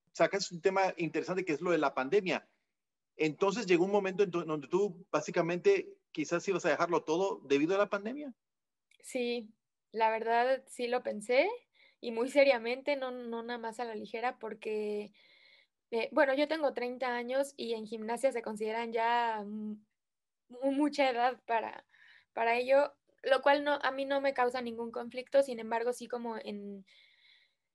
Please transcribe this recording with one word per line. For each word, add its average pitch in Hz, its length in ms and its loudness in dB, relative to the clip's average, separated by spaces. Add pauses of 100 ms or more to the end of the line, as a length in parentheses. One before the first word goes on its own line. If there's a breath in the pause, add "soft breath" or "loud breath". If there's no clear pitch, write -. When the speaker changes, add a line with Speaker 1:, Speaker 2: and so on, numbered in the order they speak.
(200)
Speaker 1:
Sacas - 320 0
un 170 100 -10
tema 190 360 2
interesante 165 460 -2
que 185 100 -2
es 143 80 -4
lo 180 100 0
de 165 60 4
la 147 160 2
pandemia. 143 540 0 (720)
Entonces 190 480 2
llegó 175 200 6
un 196 60 -2
momento 190 320 2
en 185 80 2
tu-, 170 140 -4
donde 156 220 -4
tú 196 440 0
básicamente 175 840 0 (140)
quizás 160 360 -2
ibas 180 180 -2
a 170 40 4
dejarlo 156 340 2
todo 185 420 -2
debido 143 300 2
a - 20 2
la 202 120 2
pandemia. 240 440 -8 (680)
Speaker 2:
Sí, 240 480 -4 (420)
la 220 180 2
verdad 233 580 2
sí 240 200 -6
lo 247 140 0
pensé 247 480 2 (520 soft breath)
y 226 100 -6
muy 233 180 -2
seriamente, 269 640 4
no, 262 160 -4
no 233 320 -8
nada 233 160 -6
más 226 200 -8
a 247 60 -4
la 226 100 -8
ligera, 226 440 -6
porque, 214 720 -6 (800 soft breath)
eh, 226 200 -2
bueno, 269 220 4
yo 294 140 2
tengo 294 260 0
treinta 247 400 -4
años 254 440 -2
y 233 160 -6
en 220 120 -8
gimnasia 226 460 -2
se 233 100 -6
consideran 220 520 -6
ya, 233 520 0
mm, 214 280 -8 (760)
mu-, 254 220 -2
mucha 285 380 2
edad 240 360 0
para, 220 400 -4 (480 soft breath)
para 226 240 2
ello, 269 360 4 (300)
lo 262 180 4
cual 285 220 6
no, 285 180 0
a 262 100 0
mí 269 140 -4
no 277 160 0
me 277 120 2
causa 247 280 0
ningún 233 300 -8
conflicto. 247 520 0
Sin 247 160 -4
embargo, 226 320 -2
sí 247 160 -10
como 233 300 -6
en, 202 480 -12 (880 soft breath)